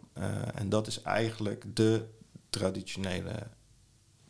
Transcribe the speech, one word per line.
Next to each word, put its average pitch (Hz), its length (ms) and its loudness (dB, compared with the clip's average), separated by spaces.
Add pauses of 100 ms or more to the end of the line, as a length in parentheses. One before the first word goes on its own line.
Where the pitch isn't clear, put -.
(140)
Eh, - 120 -4 (300)
en 101 140 -2
dat 110 180 2
is 107 140 -6
eigenlijk 107 640 0 (100)
de 110 300 6 (440)
traditionele 95 960 -2 (840)